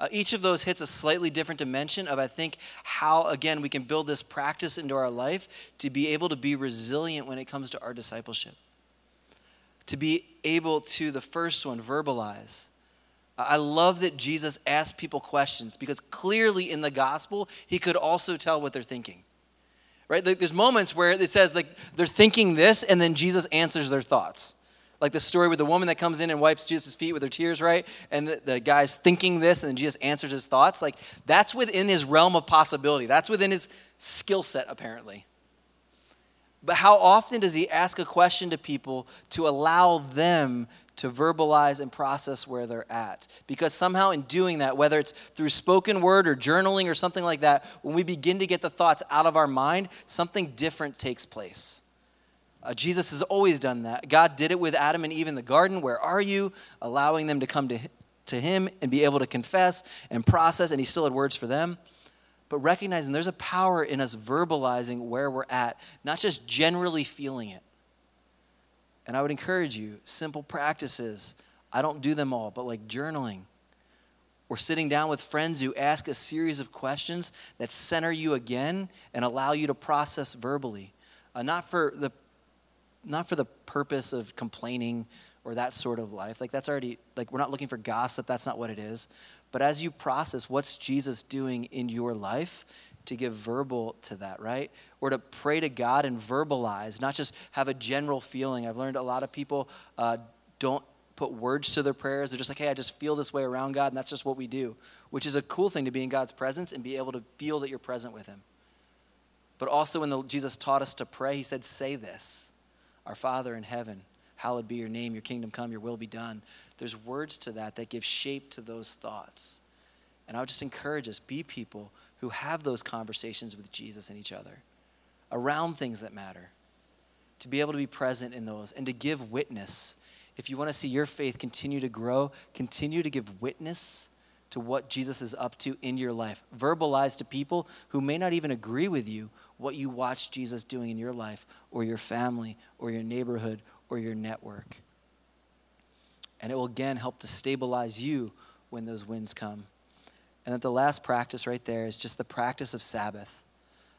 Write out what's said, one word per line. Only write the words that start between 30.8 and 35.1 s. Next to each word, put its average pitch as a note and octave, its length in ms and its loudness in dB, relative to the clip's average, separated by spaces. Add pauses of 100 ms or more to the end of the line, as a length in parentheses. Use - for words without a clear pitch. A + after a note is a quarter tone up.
Like, D3 140 -2 (280)
that's F#3 300 8
within G3+ 340 2
his E3+ 160 6
realm E3 320 8
of D#3+ 100 2
possibility. D3 600 6
That's D3+ 240 4
within G3 200 4
his F3+ 200 0 (260)
skill - 460 2
set, C3 260 0
apparently. A2+ 560 -12 (1400)